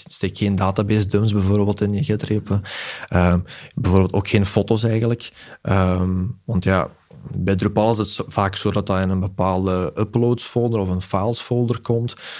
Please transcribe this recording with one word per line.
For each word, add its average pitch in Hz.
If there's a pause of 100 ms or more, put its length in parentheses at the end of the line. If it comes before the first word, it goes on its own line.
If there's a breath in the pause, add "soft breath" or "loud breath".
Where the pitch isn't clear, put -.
steek -
geen 101
database 101
dumps 104
bijvoorbeeld 101
in 104
je 98
Git-repo. 104 (460 loud breath)
Ehm, 87 (360 loud breath)
bijvoorbeeld 92
ook 98
geen 101
foto's 107
eigenlijk. 113 (300 loud breath)
Ehm, 92 (340)
want 92
ja, 95 (480)
bij 95
Drupal 104
is 113
het 104
zo, -
vaak 98
zo -
dat 98
dat 95
in 95
een 95
bepaalde 92
uploads 117
folder 117
of 95
een 92
files 104
folder 120
komt. 117 (260 loud breath)